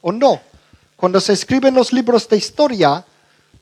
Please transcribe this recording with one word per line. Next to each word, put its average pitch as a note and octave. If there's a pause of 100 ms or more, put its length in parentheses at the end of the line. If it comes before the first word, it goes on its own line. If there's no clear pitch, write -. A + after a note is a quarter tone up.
o F3
no. A3+ (560)
Cuando F3+
se G3+
escriben C4
los B3+
libros A#3+
de G#3+
historia, F#3+ (580)